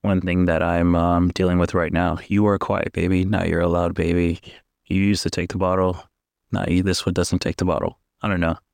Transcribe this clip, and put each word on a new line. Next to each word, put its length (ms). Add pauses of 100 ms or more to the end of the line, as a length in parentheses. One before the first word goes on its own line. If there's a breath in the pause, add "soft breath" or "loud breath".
one 160
thing 260
that 180
I'm, 320
um, 340
dealing 300
with 160
right 180
now. 240 (100)
You 140
were 140
a 40
quiet 320
baby, 320
now 200
you're 180
a 60
loud 260
baby. 460 (480 loud breath)
You 120
used 220
to 80
take 220
the 80
bottle, 440 (480)
now 160
you, 140
this 240
one 80
doesn't 240
take 200
the 80
bottle. 340 (240)
I 40
don't 120
know. 180 (160)